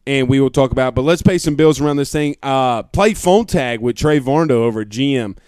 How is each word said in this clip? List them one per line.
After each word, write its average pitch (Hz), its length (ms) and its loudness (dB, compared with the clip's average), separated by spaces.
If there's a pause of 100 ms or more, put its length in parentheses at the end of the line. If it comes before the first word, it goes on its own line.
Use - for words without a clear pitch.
and 135 220 0
we 135 100 2
will 135 120 2
talk 135 200 2
about 127 180 0
it. 117 60 -8
But 131 60 0
let's 160 220 0
pay 185 160 2
some 151 160 -2
bills 151 260 4
around 147 160 0
this 139 140 -4
thing. 147 320 -4
Uh, 127 400 -2
play 202 320 0
phone 196 300 2
tag 123 340 -2
with 120 160 -2
Trey 151 240 2
Varno 143 320 0
over 113 300 0
at 104 80 -8
G 135 260 -2
M 110 200 -4 (120)